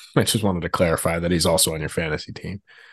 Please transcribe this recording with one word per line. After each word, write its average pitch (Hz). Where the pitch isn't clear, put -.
<laughs> -
I 135
just 107
wanted 90
to 85
clarify 85
that 87
he's 85
also 80
on 78
your 76
fantasy 78
team. 92